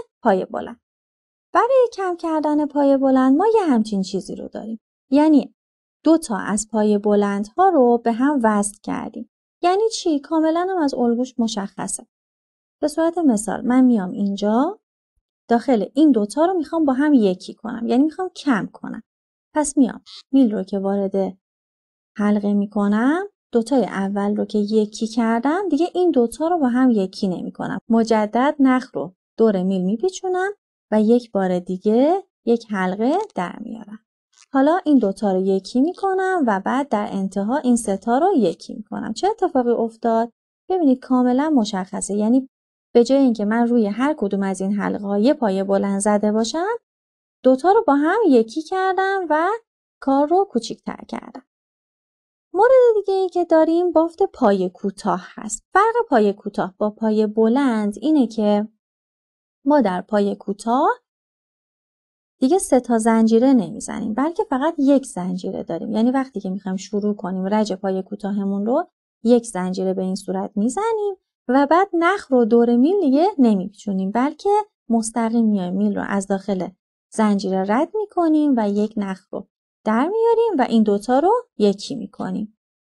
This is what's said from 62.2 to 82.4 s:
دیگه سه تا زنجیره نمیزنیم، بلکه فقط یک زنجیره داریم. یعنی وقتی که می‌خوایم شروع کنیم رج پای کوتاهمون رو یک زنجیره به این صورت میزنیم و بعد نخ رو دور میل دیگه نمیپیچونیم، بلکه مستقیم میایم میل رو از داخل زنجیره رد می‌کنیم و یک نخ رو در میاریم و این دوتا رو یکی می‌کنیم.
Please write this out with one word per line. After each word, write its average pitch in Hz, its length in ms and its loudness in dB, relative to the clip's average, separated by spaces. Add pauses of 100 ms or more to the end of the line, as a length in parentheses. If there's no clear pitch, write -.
دیگه 277 180 2
سه 269 220 2
تا 240 180 0
زنجیره 226 540 4
نمیزنیم، 202 600 -4
بلکه 330 300 -2
فقط 294 340 -2
یک 277 280 2
زنجیره 185 560 -8
داریم. 170 300 -8
یعنی 226 180 2
وقتی 262 300 -4
که 190 100 -8
می‌خوایم 190 260 -6
شروع 202 380 -4
کنیم 185 320 -6
رج 208 260 -2
پای 190 300 -4
کوتاهمون 202 640 -6
رو 302 240 -2 (340)
یک 233 220 4
زنجیره 185 480 -4
به 190 80 -4
این 185 120 -4
صورت 190 400 -6
میزنیم 403 600 -2 (340)
و 277 220 2
بعد 370 220 4
نخ 349 400 0
رو 247 120 4
دور 233 320 4
میل 330 240 4
دیگه 294 260 2 (120)
نمیپیچونیم، 196 720 0
بلکه 285 400 -2 (380)
مستقیم 226 560 0
میایم 190 300 0
میل 202 220 0
رو 180 100 -4
از 196 200 -2
داخل 190 420 -4 (460)
زنجیره 196 540 0
رد 269 260 0
می‌کنیم 320 640 0
و 214 120 0
یک 208 280 -2
نخ 196 340 -8
رو - 180 -12 (360)
در 226 240 0
میاریم 453 500 0
و 254 40 2
این 226 200 2
دوتا 208 360 0
رو 349 140 2 (260)
یکی 202 360 0
می‌کنیم. 196 640 -10 (240)